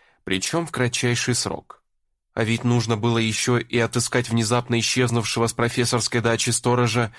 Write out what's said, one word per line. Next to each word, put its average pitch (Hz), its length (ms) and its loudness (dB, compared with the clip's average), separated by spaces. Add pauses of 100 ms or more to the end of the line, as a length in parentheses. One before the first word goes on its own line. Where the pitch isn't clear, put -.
(240)
причем 123 420 -2
в - 60 -10
кратчайший 120 640 0
срок. - 460 -6 (540)
А 120 80 0
ведь 113 220 0
нужно 117 320 2
было 113 200 0
еще 113 400 0
и 117 220 -2
отыскать 120 500 0
внезапно 117 500 0
исчезнувшего 117 680 0
с - 60 -4
профессорской 120 640 0
дачи 117 300 2
сторожа 120 680 2